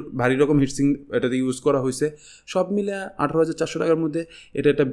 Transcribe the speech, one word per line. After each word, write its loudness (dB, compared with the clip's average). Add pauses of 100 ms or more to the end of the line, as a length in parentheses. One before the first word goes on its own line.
(160)
ভারী 2
রকম 4
হিটসিং 2 (300)
এটাতে 0
ইউজ -2
করা 2
হয়েছে, -2 (400)
সব -2
মিলে -2
আঠারো -4
হাজার 2
চারশো -4
টাকার 2
মধ্যে -2 (300)
এটা 2
একটা 2